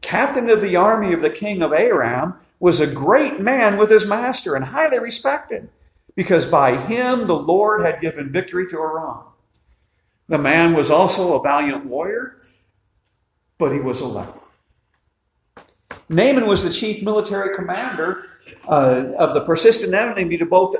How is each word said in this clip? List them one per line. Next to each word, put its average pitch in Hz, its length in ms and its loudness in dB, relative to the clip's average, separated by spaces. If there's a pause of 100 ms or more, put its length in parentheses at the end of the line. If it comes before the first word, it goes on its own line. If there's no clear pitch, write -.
captain 233 500 0
of 214 100 6
the 190 160 0
army 208 360 2
of 165 100 -2
the 151 80 2
king 202 320 -6
of 151 100 -2
Aram, 151 600 0 (240)
was 170 220 2
a 143 120 0
great 214 460 2
man 214 380 2
with 214 140 2
his 214 160 6
master 220 500 -2
and 135 80 -4
highly 285 340 0
respected, 254 680 -6 (480)
because 180 300 2
by 135 280 4
him 233 520 -2
the 170 120 0
Lord 185 460 0
had 160 160 -2
given 147 320 -8
victory 180 360 -4
to 165 100 -10
Aram. 156 460 -8 (1000)
The 156 120 -2
man 165 360 4
was 151 160 2
also 175 480 2
a 131 40 -10
valiant 143 420 -2
warrior, 190 540 -8 (1160)
but 147 160 0
he 143 80 -4
was 123 200 -4
a 135 60 -8
leper. 101 340 -12 (1700)
Naaman 233 380 2
was 196 160 2
the 175 80 -2
chief 214 320 -6
military 202 520 -2
commander, 185 680 -6 (420)
uh, 131 520 2
of 160 160 2
the 160 100 -2
persistent 185 500 4
enemy 196 420 -2
to 170 100 -4
both 185 340 2